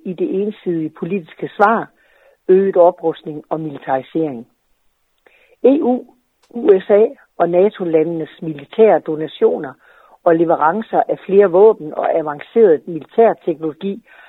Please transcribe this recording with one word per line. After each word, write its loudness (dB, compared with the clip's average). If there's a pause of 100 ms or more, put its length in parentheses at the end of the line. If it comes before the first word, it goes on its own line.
i -8
det -4
ensidige -6
politiske -10
svar, 0 (600)
øget 2
oprustning 0
og -6
militarisering. -6 (1160)
E 2
U, -2 (460)
U -4 (120)
S -8
A 4 (340)
og 0
nato-landenes -2
militære 0
donationer -4 (520)
og 4
leverancer 0
af -4
flere 4
våben 2
og -2
avanceret 0
militærteknologi -4 (200)